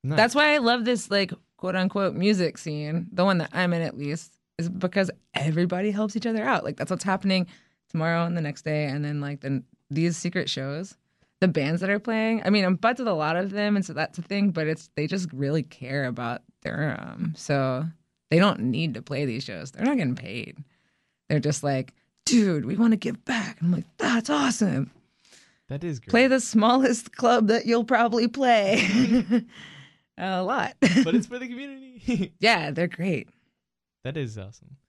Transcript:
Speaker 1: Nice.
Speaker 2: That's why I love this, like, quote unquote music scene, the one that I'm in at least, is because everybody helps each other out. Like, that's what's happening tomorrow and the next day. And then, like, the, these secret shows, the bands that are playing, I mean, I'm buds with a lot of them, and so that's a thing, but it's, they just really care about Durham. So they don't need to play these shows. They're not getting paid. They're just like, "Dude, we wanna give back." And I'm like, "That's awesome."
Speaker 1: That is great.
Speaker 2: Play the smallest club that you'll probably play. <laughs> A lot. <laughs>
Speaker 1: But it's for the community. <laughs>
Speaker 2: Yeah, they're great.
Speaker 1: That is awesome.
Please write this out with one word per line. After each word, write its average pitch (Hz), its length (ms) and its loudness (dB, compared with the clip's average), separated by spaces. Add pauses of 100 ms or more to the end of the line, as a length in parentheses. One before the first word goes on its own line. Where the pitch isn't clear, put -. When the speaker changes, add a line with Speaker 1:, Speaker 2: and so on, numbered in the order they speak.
Speaker 1:
Nice. 147 140 0
Speaker 2:
That's 233 180 4
why 294 180 6
I 302 60 4
love 233 260 2
this, 240 260 0
like, 196 220 0 (240)
quote 185 180 -4
unquote 190 380 0
music 180 460 2
scene, 151 520 -6
the 180 140 2
one 185 140 4
that 156 120 -4
I'm 175 220 0
in 170 80 0
at 156 160 -6
least, 143 340 -8 (280)
is 165 100 -4
because 180 400 -2 (240)
everybody 175 580 0
helps 208 240 -2
each 233 120 -4
other 220 160 -2
out. 247 200 0
Like, - 140 -8
that's 156 140 -4
what's 180 120 -4
happening 190 440 0 (420)
tomorrow 165 360 0
and 170 120 -2
the 165 40 -2
next 147 220 -6
day. 151 220 0
And 143 180 -4
then, 147 160 -4
like, 143 220 -8
the, 135 220 -4 (260)
these 160 260 0
secret 170 340 -4
shows, 139 460 -8 (460)
the 190 60 6
bands 160 340 0
that 190 80 -2
are 202 100 2
playing, 220 460 0
I - 60 2
mean, 208 140 4
I'm 185 100 2
buds 233 240 0
with 247 80 -4
a 202 60 0
lot 156 240 -2
of 190 140 -2
them, 208 240 0
and 190 100 0
so 165 80 -12
that's - 240 -6
a 175 60 -10
thing, 202 280 0
but 156 160 -2
it's, 156 280 -6
they 151 120 -2
just 180 260 -4
really 139 300 0
care 135 420 -6
about 120 360 -6 (220)
Durham. - 720 -4
So 135 500 -2 (460)
they 165 80 6
don't 196 200 4
need 131 360 -2
to - 60 -10
play 143 240 -6
these 127 180 -4
shows. 92 280 -12
They're - 140 -6
not 277 120 2
getting 139 180 0
paid. - 420 -12 (720)
They're 151 100 2
just 147 240 -2
like, 135 300 -2 (320)
"Dude, 196 400 4
we 139 100 -2
wanna 226 200 4
give - 300 -6
back." 233 340 -4
And 165 80 0
I'm 180 60 4
like, 165 120 -2 (120)
"That's 233 320 0
awesome." 240 600 0 (800)
Speaker 1:
That 143 140 -8
is 156 160 -6
great. - 100 -20
Speaker 2:
Play 247 180 6
the 262 120 4
smallest 240 760 4
club 240 340 4
that 226 180 2
you'll 233 160 2
probably 233 460 2
play. 233 520 4 (480)
<laughs> - 880 -6
A 185 240 -4
lot. 226 360 -2
<laughs> - 40 2 (220)
Speaker 1:
But 240 100 2
it's 240 140 2
for 240 100 -10
the 247 100 -10
community. 254 880 -6
<laughs> - 40 -20
Speaker 2:
Yeah, 180 320 2
they're 160 160 -2
great. 170 420 -4 (760)
Speaker 1:
That 139 140 -8
is 113 220 -8
awesome. 101 380 -18 (120)